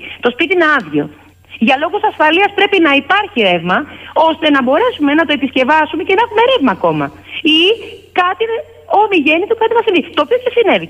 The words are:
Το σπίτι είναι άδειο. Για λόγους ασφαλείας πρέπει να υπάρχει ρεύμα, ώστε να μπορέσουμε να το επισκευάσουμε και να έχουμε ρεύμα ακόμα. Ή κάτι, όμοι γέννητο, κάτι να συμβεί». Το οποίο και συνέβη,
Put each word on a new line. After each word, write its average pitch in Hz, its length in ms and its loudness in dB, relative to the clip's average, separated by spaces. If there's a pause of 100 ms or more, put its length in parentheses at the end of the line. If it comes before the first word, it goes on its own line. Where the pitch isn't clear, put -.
(240)
Το 240 100 0
σπίτι 320 220 -4
είναι 339 120 2 (100)
άδειο. 151 280 -4 (600)
Για 277 160 2
λόγους 349 180 -2 (100)
ασφαλείας 330 480 2
πρέπει 403 180 2 (100)
να 285 40 2 (100)
υπάρχει 403 360 -2 (120)
ρεύμα, 175 280 0 (520)
ώστε 320 160 -2 (100)
να 269 100 2
μπορέσουμε 294 540 0
να 330 80 2
το 302 100 -2
επισκευάσουμε 294 680 0
και 381 100 2
να 427 80 2
έχουμε 440 160 0 (100)
ρεύμα 285 260 2
ακόμα. 156 280 0 (520)
Ή - 20 2 (600)
κάτι, 370 220 -2 (600)
όμοι 403 220 2
γέννητο, 339 360 0
κάτι 453 180 0
να 440 60 2
συμβεί». 349 160 2 (160)
Το 294 80 4
οποίο 480 180 0
και 494 120 -2
συνέβη, 302 340 2